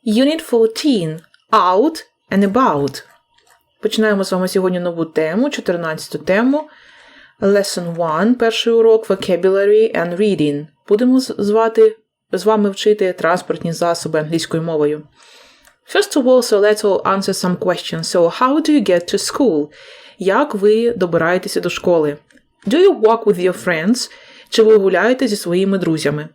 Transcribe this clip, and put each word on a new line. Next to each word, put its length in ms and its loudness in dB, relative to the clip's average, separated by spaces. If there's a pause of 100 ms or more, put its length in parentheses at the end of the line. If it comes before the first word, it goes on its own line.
Unit 400 0
fourteen. 760 0 (320)
Out 520 2 (280)
and 200 2
about. 520 -2 (760)
Починаємо 420 0
з 80 -4
вами 160 -2
сьогодні 320 -2
нову 260 -4
тему, 440 -2
чотирнадцяту 680 -6
тему. 520 0 (720)
Lesson 540 -2
one, 380 0
перший 400 0
урок, 360 4
vocabulary 880 2
and 200 -4
reading. 500 0 (200)
Будемо 320 2
з-, 180 -6
звати, 600 2 (340)
з 140 -6
вами 240 2
вчити 440 0
транспортні 600 -4
засоби 460 -2
англійською 440 -4
мовою. 400 -2 (920)
First 220 0
of 60 2
all, 180 6
so 180 0
let's 240 2
all 180 2
answer 320 -2
some 240 -2
questions. 460 -4
So, 260 2 (100)
how 220 2
do 80 0
you 200 2
get 240 0
to 40 -2
school? 500 -2 (520)
Як 360 0
ви 360 2
добираєтеся 680 -2
до 100 -4
школи? 480 0 (500)
Do 100 2
you 240 4
walk 220 2
with 160 0
your 260 -2
friends? 460 -2 (380)
Чи 140 4
ви 140 8
гуляєте 500 2
зі 80 -2
своїми 420 -2
друзями? 580 -2